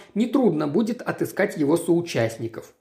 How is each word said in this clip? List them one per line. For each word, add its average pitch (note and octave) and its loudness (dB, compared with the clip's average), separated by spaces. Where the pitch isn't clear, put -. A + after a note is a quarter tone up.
нетрудно G#3 2
будет G#3+ -2
отыскать - -2
его D3+ 4
соучастников. D#3 -2